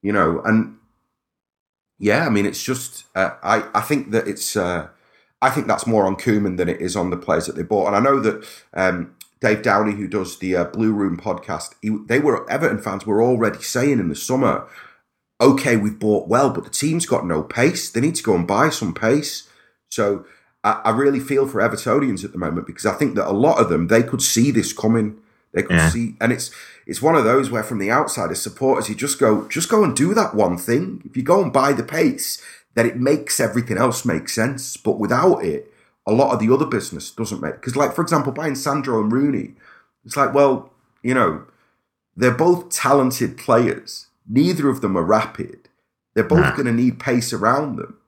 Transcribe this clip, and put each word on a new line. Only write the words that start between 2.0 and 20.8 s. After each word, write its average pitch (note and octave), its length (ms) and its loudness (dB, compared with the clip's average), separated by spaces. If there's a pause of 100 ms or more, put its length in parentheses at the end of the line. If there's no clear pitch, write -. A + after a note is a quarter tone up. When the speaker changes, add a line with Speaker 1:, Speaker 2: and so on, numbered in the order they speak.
Speaker 1:
I - 40 -2
mean, G2+ 160 2
it's - 160 -6
just, - 420 -8 (100)
uh, F#2+ 160 0 (120)
I, G#2+ 220 0 (100)
I G#2 60 2
think C#3 300 -2
that G#2+ 180 0
it's, - 280 -8
uh, F2 320 -2 (540)
I B2+ 80 4
think B2+ 160 -4
that's G#2 200 0
more G#2+ 200 4
on F#2+ 100 0
Koeman G#2 400 0
than F2 120 0
it - 120 -4
is F2+ 160 -4
on F2+ 140 -2
the F2 60 -4
players E2 300 -2
that - 100 -8
they - 60 -6
bought. F#2+ 260 0
And G2+ 80 0
I G#2 40 4
know C3+ 200 4
that, G#2+ 260 -2 (280)
um, F2+ 400 -2 (260)
Dave G#2+ 220 2
Downey, G#2+ 300 2
who G2+ 160 -6
does F#2 300 -6
the, F#2 180 -2
uh, F2 80 2
Blue A2 280 -2
Room G2 260 -2
podcast, - 640 -8
he, G#2+ 140 -2 (100)
they B2 140 0
were, D3 300 0
Everton B2+ 280 -2
fans G2 280 -8
were G#2+ 160 2
already A#2 400 0
saying C3 360 0
in F2+ 100 0
the D2 60 -4
summer, B2+ 520 -2 (760)
"Okay, C3+ 360 4
we've G#2+ 220 -2
bought G#2+ 300 0
well, B2 220 4
but - 140 -6
the - 60 -20
team's D#3+ 360 -2
got - 200 0
no D#2 160 -2
pace. - 480 0
They A2+ 100 -2
need D#3+ 160 0
to - 60 -8
go G#2+ 120 2
and F2 120 0
buy G2+ 240 2
some F#2 240 -6
pace." C#3 520 -2 (440)
So G2+ 340 -2 (400)
I, G#2 220 2